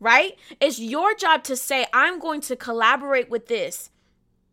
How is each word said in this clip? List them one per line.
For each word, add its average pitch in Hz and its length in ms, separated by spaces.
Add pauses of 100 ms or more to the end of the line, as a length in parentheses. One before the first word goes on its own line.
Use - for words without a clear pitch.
right? 262 360 (240)
It's 269 200
your 302 340
job 330 300
to 269 100
say, 254 380
"I'm 320 260
going 302 240
to 254 140
collaborate 247 760
with 233 160
this 190 440 (640)